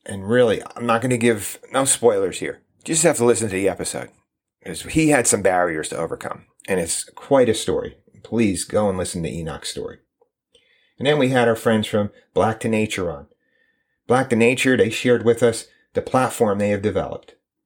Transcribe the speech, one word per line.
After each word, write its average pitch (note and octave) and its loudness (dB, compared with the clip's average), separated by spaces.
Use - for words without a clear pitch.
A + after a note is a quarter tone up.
And G2 -10
really, A#2 4
I'm A#2+ -8
not A2+ 2
gonna B2+ 0
give, A2+ 0
no C3+ 2
spoilers G2+ 0
here. D2+ -8
You - -20
just D#3+ 0
have E3 4
to A#2 0
listen A2+ 2
to F#2 -4
the F#2+ -2
episode, E2+ -8
'cause F#2 -12
he D#3 0
had C3 2
some G#2+ 2
barriers F2+ 0
to - -8
overcome, - -8
and F#2+ 0
it's - -6
quite - 0
a A2 2
story. - -4
Please G#2+ 0
go G#2+ 0
and F#2 -2
listen F2 -6
to D#2+ -4
Enoch's D#2 -10
story. - -10
And B2 -4
then D3+ 4
we C3 2
had B2 2
our A2 2
friends A2 0
from G#2 -2
Black G#2+ 0
to B2 -4
Nature G#2+ -2
on. D2 -12
Black C3 2
to A#2+ 2
Nature, A#2+ 4
they G#2+ 4
shared A#2 2
with A2+ 4
us A#2 0
the - -2
platform A#2 0
they G#2 0
have G2+ -2
developed E2 -4